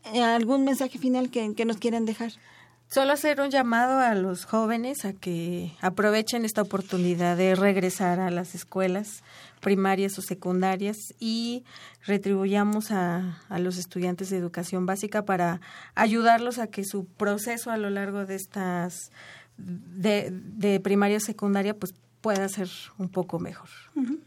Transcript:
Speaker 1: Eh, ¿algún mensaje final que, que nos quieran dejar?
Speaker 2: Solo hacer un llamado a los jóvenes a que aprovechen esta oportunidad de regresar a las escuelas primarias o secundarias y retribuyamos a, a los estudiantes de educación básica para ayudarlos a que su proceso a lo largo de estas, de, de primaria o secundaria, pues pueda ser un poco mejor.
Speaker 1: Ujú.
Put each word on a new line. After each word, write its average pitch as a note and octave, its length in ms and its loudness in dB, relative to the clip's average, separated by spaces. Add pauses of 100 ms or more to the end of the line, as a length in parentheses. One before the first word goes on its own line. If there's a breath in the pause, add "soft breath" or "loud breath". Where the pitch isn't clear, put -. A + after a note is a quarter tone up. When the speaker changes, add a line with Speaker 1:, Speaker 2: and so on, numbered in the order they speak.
(140)
Speaker 1:
Eh, A#3+ 80 4
¿algún A#3 420 4
mensaje C4 360 0
final B3+ 280 2
que, A3 260 -2
que A3+ 100 -2
nos A3+ 140 0
quieran A#3 280 0
dejar? A3 240 -4 (580 loud breath)
Speaker 2:
Solo C4+ 260 4
hacer D4 260 2
un C#4 100 0
llamado B3+ 480 4
a A#3+ 160 4
los F#3 300 0
jóvenes A3+ 600 -2
a G3 80 -4
que F3 680 -4
aprovechen G#3+ 640 0
esta G#3+ 180 0
oportunidad F3+ 720 0
de F#3 200 4
regresar F#3 640 2
a F#3 100 0
las F3 240 -4
escuelas F#3+ 680 -2 (360 loud breath)
primarias G3 580 2
o F#3+ 40 -8
secundarias F#3+ 760 -2 (220)
y A#3 460 -4 (420 loud breath)
retribuyamos G3+ 840 2
a, F3+ 560 -2
a F#3 100 -6
los F3+ 180 -2
estudiantes F3+ 540 -4
de F#3+ 60 0
educación F3 500 -4
básica G3+ 380 -2
para F3 360 0 (360 loud breath)
ayudarlos A#3 600 4
a A3+ 100 -4
que G3+ 160 -6
su G3 220 -6
proceso A3 680 -2
a A3 40 -2
lo G#3 140 -2
largo G3+ 340 -4
de F#3+ 120 -6
estas, F3+ 720 -4 (460 loud breath)
de, F#3 720 -2
de G3 480 0
primaria G3+ 380 4
o G#3+ 40 0
secundaria, G3+ 540 0
pues F#3 180 -8 (280)
pueda G3 280 0
ser F#3+ 200 -6 (300)
un F#3 100 -4
poco F3 320 -4
mejor. - 280 -10 (280)
Speaker 1:
Ujú. C#4 300 -2